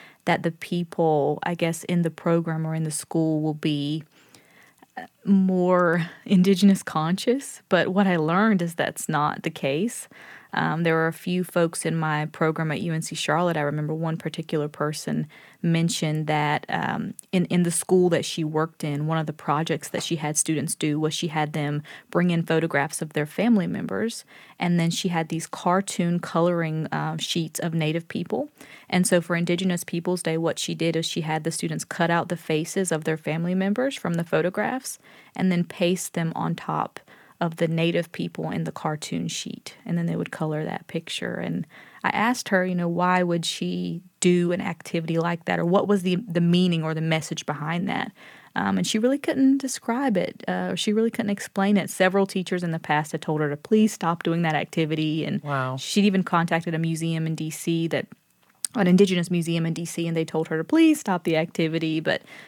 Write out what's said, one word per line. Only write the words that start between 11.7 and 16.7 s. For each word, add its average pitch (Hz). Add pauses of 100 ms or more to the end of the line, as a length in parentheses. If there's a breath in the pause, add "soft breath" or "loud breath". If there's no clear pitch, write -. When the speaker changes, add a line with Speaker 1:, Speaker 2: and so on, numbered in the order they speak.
Speaker 1:
in 165
my 151
program 160
at 147
U 170
N 160
C -
Charlotte. 165
I 151
remember 151
one 160
particular 156
person 151 (360 loud breath)
mentioned 165
that, 151
um, - (160)